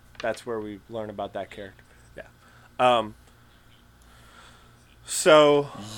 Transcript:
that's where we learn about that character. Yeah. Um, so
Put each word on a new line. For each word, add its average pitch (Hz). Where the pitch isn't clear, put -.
that's 110
where 113
we 104
learn 110
about 101
that 98
character. 98
Yeah. -
Um, 117
so 147